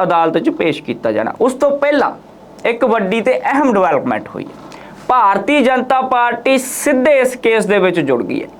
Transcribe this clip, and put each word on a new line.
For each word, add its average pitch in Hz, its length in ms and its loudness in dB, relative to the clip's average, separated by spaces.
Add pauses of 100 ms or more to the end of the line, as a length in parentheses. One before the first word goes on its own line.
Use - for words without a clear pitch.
ਅਦਾਲਤ 165 360 2
'ਚ 247 120 0
ਪੇਸ਼ 175 320 -2
ਕੀਤਾ - 300 -4
ਜਾਣਾ। 107 280 -2
ਉਸ 254 140 2
ਤੋਂ 277 240 0
ਪਹਿਲਾਂ 285 340 0 (560)
ਇੱਕ 233 160 0
ਵੱਡੀ 220 360 0
ਤੇ 254 180 0
ਅਹਿਮ 269 360 0
ਡਿਵੈਲਪਮੈਂਟ 131 600 0
ਹੋਈ। - 120 -10 (640)
ਭਾਰਤੀ 233 520 2
ਜਨਤਾ 254 400 2
ਪਾਰਟੀ 254 580 0
ਸਿੱਧੇ 269 600 0
ਇਸ 254 160 0
ਕੇਸ 226 300 0
ਦੇ 202 120 2
ਵਿੱਚ 180 220 2
ਜੁੜ 131 220 0
ਗਈ 95 200 -4
ਹੈ। - 60 -12 (120)